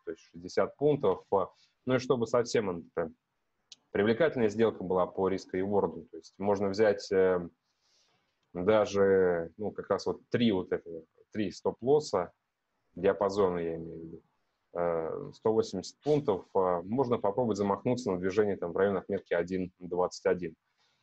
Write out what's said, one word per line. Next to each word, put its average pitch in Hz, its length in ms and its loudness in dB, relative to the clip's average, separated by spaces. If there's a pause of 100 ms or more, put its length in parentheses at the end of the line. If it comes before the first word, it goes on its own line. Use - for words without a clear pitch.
то 82 60 -10
есть - 120 -14
шестьдесят 90 520 -4
пунктов. 143 480 2 (600)
Ну 127 100 2
и 120 40 2
чтобы 123 280 -2
совсем, 110 680 -2
э, 85 120 -4 (840)
привлекательная 120 580 2
сделка 107 340 0
была 90 220 2
по 95 220 0
риск-реворду, 92 840 -2
то - 80 -16
есть - 200 -20
можно 98 320 0
взять, 101 420 2
э, 92 360 2 (1040)
даже, 95 1040 2
ну, 101 140 -6
как - 180 -8
раз 95 160 0
вот 87 240 -4
три 117 220 2
вот 92 200 -2
это, 85 180 -6 (420)
три 101 200 -4
стоп-лосса, 110 800 -2 (640)
диапазона 95 640 2
я 82 160 -4
имею 82 240 -12
в 82 60 -14
виду, 82 160 -16 (520)
э, 85 600 -4
сто - 200 0
восемьдесят 110 480 -2
пунктов, 143 440 0 (100)
э, 90 280 2
можно 120 340 0
попробовать 104 400 -2
замахнуться 101 540 0
на 90 80 -2
движение 95 360 0
там 85 160 -6
в 87 60 -4
район 98 200 2
отметки 92 360 -6
один 90 460 -2
двадцать 90 460 -2
один. 90 300 -2 (460)